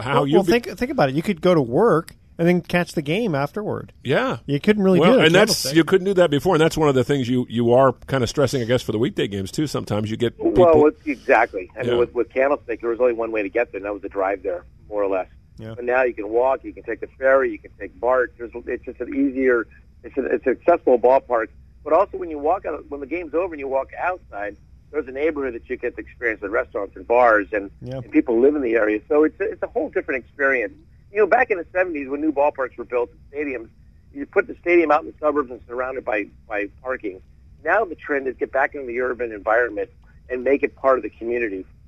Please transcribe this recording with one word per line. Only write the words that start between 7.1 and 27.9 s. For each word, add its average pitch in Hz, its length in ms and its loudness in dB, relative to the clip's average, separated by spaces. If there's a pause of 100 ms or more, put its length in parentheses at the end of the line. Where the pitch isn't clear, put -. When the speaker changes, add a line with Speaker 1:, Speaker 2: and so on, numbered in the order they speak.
Speaker 1:
you, 127 220 0
you 117 240 2
are 131 180 6
kind 131 300 -4
of 110 80 -2
stressing, 135 320 0
I - 20 -2
guess, 120 180 2
for 117 100 -6
the 107 60 -2
weekday 143 300 -2
games, 98 240 -6
too. 151 140 -2
Sometimes 107 440 -4
you 110 60 -6
get 117 220 -2
people 339 140 0
Speaker 3:
Well, 294 340 6
it's, - 200 -2
exactly. 117 720 0
I - 40 -6
mean, 117 100 -2
Speaker 1:
Yeah. 120 60 0
Speaker 3:
with, 117 160 0
with 117 160 -2
Candlestick, 131 500 -2
there 117 100 -6
was 113 100 -4
only 123 120 2
one 113 180 -6
way 110 120 -4
to 98 80 -4
get 117 220 -2
there, 101 60 -10
and 95 80 -12
that 104 60 -6
was 98 100 -10
to 98 60 -10
drive 98 340 -4
there, 92 220 -8 (240)
more 104 140 -4
or 98 60 -2
less. 95 200 -4 (300)
Speaker 2:
Yeah. 113 160 -14
Speaker 3:
But 120 120 -12
now 127 160 2
you 123 100 0
can 104 160 -10
walk, 127 360 0
you 104 100 -12
can 98 80 -18
take 107 180 -8
the 104 60 -12 (120)
ferry, 131 320 2
you 104 80 -12
can 92 120 -20 (100)
take 90 180 -16
bart. 120 380 0
There's, 117 140 -12 (160)
it's 120 180 -8
just - 160 -14
an 139 140 -10
easier, 131 520 0 (360)
it's - 160 -18
an, 127 120 -4
it's 127 140 -4
an 127 80 0
accessible 151 460 2
ballpark. 123 480 2 (360)
But 151 120 0
also, 196 240 0
when 180 100 -8
you 151 100 -8
walk 170 280 -2
out, 151 240 -10
when 143 100 -10
the 139 60 -10
game's 156 260 -8
over 170 220 -2
and 147 60 -12
you 139 60 -8
walk 135 220 -4 (100)
outside, 113 600 -8 (340)
there's 143 160 -6
a 131 40 -12
neighborhood 139 420 -4
that 117 160 -12
you 120 80 -6
get 120 180 -8
to 110 60 -14
experience, 113 400 -6
the 101 80 -6
restaurants 113 460 -6
and 92 120 -16
bars, 113 440 4
and, 101 180 -6 (100)
Speaker 2:
Yeah. 123 240 -10